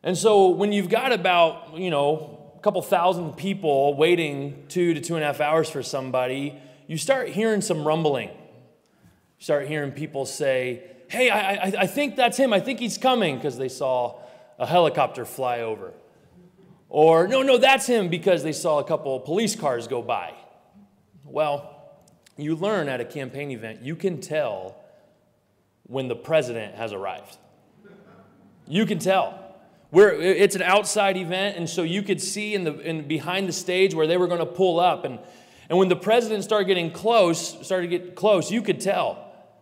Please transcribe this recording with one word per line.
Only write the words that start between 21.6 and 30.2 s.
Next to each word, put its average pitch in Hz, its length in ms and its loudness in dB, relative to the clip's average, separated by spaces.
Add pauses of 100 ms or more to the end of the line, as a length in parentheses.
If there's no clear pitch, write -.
you 151 180 -4
learn 180 320 -2
at 127 140 -4
a 117 40 -4
campaign 139 440 -10
event, 113 320 -12
you 143 140 -8
can 170 260 -6
tell 107 540 -6 (1120)
when 131 200 -6
the 120 80 -4
president 120 600 -2
has 107 180 -8
arrived. 95 440 -10 (1300)
You 190 180 0
can 175 140 -2
tell. 180 400 0 (500)
We're, 190 220 8
it's 180 440 2